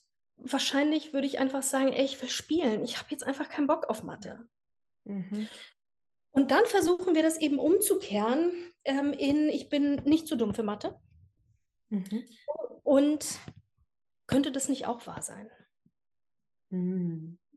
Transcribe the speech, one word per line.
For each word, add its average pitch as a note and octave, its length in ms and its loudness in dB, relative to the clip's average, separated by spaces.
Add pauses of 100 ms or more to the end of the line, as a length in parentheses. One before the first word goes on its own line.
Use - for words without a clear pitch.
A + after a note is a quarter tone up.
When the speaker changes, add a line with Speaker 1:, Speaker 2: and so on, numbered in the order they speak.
(360)
Speaker 1:
wahrscheinlich C#4+ 800 0
würde C#4 140 0
ich C#4 120 -4
einfach C4+ 240 0
sagen, C4+ 280 2
„Ey, C4+ 140 2
ich - 160 -6
will B3 80 -8
spielen. C#4+ 540 0
Ich - 140 -6
habe - 120 -12
jetzt D4 160 -8
einfach C#4 240 -4
keinen C#4+ 180 -2
Bock D#4+ 220 0
auf - 140 -4
Mathe.“ - 440 -14 (580)
Speaker 2:
Mhm. G3+ 420 -6 (840)
Speaker 1:
Und C4+ 180 4
dann G4 160 6
versuchen F4+ 480 2
wir D#4 80 6
das D#4+ 180 2
eben C#4+ 180 2
umzukehren, D4+ 920 2 (320)
ähm, C#4 300 0
in, D4 340 2
„Ich D4 220 -4
bin C#4+ 340 2
nicht D#4 240 2
zu D4+ 80 -2
dumm A3 180 0
für A#3 80 -4
Mathe.“ G#3 380 -4 (920)
Speaker 2:
Mhm. G#3 440 -6 (500)
Speaker 1:
Und D4 560 2 (840)
könnte C#4 260 2
das C4 160 -4
nicht - 180 -2
auch A#3+ 200 -6
wahr E3+ 160 -12
sein? G#3 280 -14 (1200)
Speaker 2:
Mhm. F3 680 -4 (180)